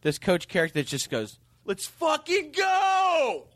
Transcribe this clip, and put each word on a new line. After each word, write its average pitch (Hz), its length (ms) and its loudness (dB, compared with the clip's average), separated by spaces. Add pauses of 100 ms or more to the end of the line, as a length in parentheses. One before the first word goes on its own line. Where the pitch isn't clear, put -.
this 151 160 0
coach 180 300 0
character 165 320 0
that 139 60 0
just - 240 -6
goes, 110 280 -4 (260)
Let's - 220 -6
fucking 320 640 -2
go! 381 1040 2